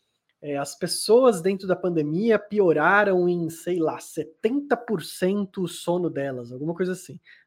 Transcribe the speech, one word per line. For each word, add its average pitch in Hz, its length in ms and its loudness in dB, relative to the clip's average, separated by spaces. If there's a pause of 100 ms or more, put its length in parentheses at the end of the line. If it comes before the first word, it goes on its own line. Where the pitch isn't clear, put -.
(400)
é, 147 180 -8
as 143 200 -8
pessoas 214 640 4
dentro 190 260 -2
da 185 80 2
pandemia 180 600 2
pioraram 185 920 4
em, 175 220 0
sei 175 300 -4
lá, 151 200 0
setenta 240 800 -4
por 196 240 -4
cento 190 640 -4
o 175 40 -2
sono 175 440 -2
delas, 131 400 -6
alguma 147 240 -6
coisa 185 160 -2
assim, 180 280 -12 (280)